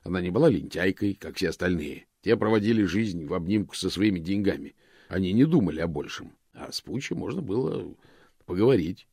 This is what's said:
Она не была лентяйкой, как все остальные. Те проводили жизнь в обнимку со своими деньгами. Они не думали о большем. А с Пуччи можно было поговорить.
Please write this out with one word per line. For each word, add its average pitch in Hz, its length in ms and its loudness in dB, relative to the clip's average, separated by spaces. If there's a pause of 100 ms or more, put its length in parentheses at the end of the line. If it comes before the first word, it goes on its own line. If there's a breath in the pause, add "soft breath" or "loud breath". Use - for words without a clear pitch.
Она 90 180 -2
не 90 80 -2
была 127 200 4
лентяйкой, 95 640 0
как - 240 -12
все 90 120 0
остальные. 82 580 -4 (140)
Те 110 140 4
проводили 107 480 2
жизнь 90 420 -2
в 71 80 -6
обнимку 92 420 -2
со 92 140 -4
своими 95 300 2
деньгами. 95 560 -2 (340 soft breath)
Они 92 220 0
не 117 140 6
думали 104 340 2
о 82 80 0
большем. - 460 -8 (200)
А - 180 -14
с - 100 -8
Пуччи - 320 -8
можно 151 280 -6
было 104 540 -4 (500 soft breath)
поговорить. 95 680 2